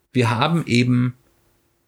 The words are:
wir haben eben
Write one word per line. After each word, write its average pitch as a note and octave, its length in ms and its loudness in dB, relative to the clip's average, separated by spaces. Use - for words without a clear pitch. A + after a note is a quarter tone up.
wir A#2+ 180 0
haben D3 380 -2
eben B2 480 0